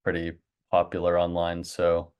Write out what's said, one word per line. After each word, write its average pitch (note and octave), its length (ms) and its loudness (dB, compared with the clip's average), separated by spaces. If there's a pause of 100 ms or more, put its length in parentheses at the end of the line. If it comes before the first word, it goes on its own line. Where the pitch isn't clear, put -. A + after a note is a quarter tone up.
pretty E2 300 -2 (380)
popular F2 480 2
online. E2+ 440 0
So E2+ 560 0